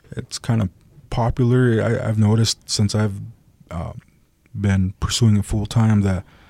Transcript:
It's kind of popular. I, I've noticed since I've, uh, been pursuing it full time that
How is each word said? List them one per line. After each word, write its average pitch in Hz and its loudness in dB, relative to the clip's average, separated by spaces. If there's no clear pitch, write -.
It's - -12
kind 113 -2
of 95 -2
popular. 120 2
I, 113 -2
I've 110 -2
noticed 110 2
since - -2
I've, 107 -2
uh, 82 -10
been 98 0
pursuing 107 2
it 98 -4
full 107 -2
time 110 2
that 92 -2